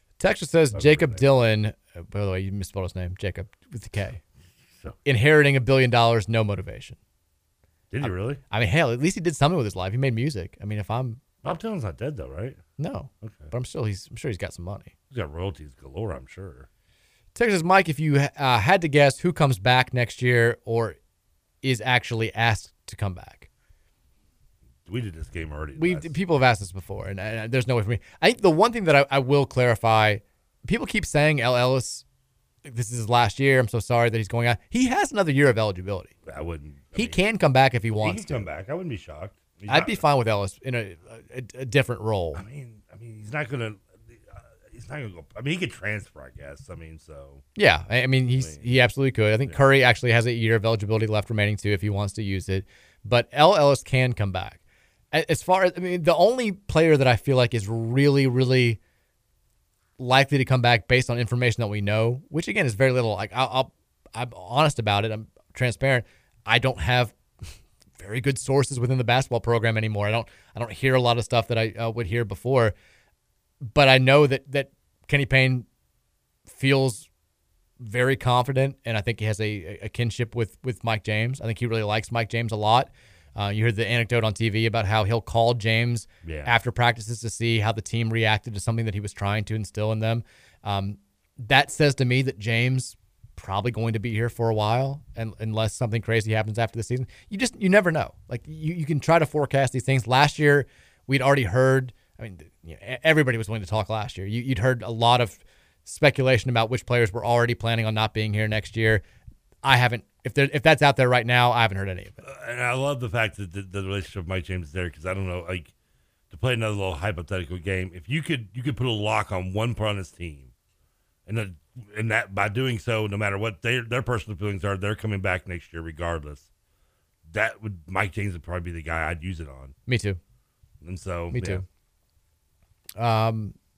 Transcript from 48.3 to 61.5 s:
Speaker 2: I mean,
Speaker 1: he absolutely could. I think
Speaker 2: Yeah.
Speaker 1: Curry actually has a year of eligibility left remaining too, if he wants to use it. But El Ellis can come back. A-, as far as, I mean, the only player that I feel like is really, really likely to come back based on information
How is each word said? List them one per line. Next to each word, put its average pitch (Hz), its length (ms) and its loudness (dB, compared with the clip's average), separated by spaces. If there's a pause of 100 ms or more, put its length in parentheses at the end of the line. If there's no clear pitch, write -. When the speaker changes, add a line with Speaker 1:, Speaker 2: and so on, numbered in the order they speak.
Speaker 2:
I 73 120 -16
mean, 110 80 -10
Speaker 1:
he 127 140 4
absolutely 131 320 2
could. 107 200 4
I 110 40 2
think 127 140 -2
Speaker 2:
Yeah. - 60 -12
Speaker 1:
Curry 135 260 6
actually 123 280 4
has 113 160 4
a 123 40 0
year 113 240 0
of 101 80 0
eligibility 110 440 0
left 107 220 -2
remaining 104 280 0
too, 104 140 -2
if 98 100 0
he 104 80 -2
wants 101 240 -2
to 110 100 -8
use 98 260 -4
it. 95 160 -2 (380)
But 120 300 2
El 156 220 6
Ellis 143 280 4
can 127 300 0
come 101 180 -2
back. 92 300 -8 (520)
A-, 156 180 0
as 147 100 0
far 185 220 2
as, 180 120 4
I 175 40 -8
mean, 180 240 -2
the 160 120 6
only 220 360 4
player 160 460 4
that 135 100 4
I 127 80 6
feel 131 220 0
like 120 180 2
is 101 120 -4
really, 135 600 2
really 123 520 2 (1200)
likely 131 400 4
to 127 80 4
come 127 160 2
back 120 260 4
based 127 220 2
on 120 80 -2
information 120 440 0